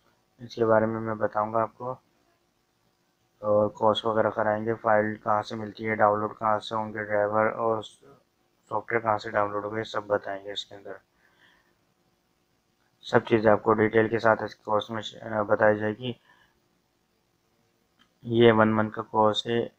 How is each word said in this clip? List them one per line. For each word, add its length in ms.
इसके 240
बारे 220
में 140
मैं 180
बताऊंगा 440
आपको। 360
और 260
course 360
वगैरह 260
कराएंगे, 440
file 420
कहाँ 260
से 140
मिलती 280
है, 120
download 400
कहाँ 220
से 160
होंगे 300
driver, 440
और 340
सॉफ्टवेयर 320
कहाँ 160
से 120
डाउनलोड 340
होंगे, 200
सब 220
बताएंगे 460
इसके 220
अंदर। 260
सब 220
चीज़ें 280
आपको 200
डिटेल 360
के 100
साथ 260
इस 100
कोर्स 360
में, 120
अ, 220
बताई 360
जाएगी। 380
ये 280
वन 160
मंथ 220
का 120
कोर्स 440
है 320